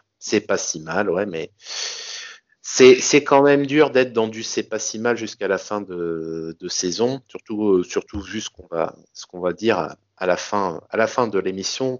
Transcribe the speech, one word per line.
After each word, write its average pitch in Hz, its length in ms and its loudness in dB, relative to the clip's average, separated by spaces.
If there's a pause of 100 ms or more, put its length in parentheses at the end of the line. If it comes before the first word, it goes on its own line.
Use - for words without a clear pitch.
(200)
C'est - 220 0
pas - 180 -2
si - 200 -6
mal, 107 300 -2
ouais, 92 160 0
mais 82 260 -8 (1080)
c'est, 127 400 8
c'est 143 220 4
quand 139 180 4
même 143 240 4
dur 143 240 4
d'être 127 240 2
dans 110 140 2
du 110 160 -8
c'est - 260 -6
pas 110 80 -6
si 110 220 -6
mal 117 180 0
jusqu'à 107 300 -6
la 95 100 2
fin 104 240 -6
de, 82 800 -6
de 90 80 -12
saison, 110 600 -2
surtout, 107 440 -2
euh, 92 120 4
surtout - 380 -6
vu 101 180 -8
ce - 120 -10
qu'on 90 160 -20
va, 82 280 -4 (180)
ce - 120 -18
qu'on 90 140 -16
va 90 140 -2
dire 104 260 0
à, 78 180 -6 (200)
à 92 100 -2
la 90 100 2
fin, 95 420 -4 (120)
à 104 60 -4
la 110 100 2
fin 123 180 0
de 101 140 0
l'émission 95 600 -4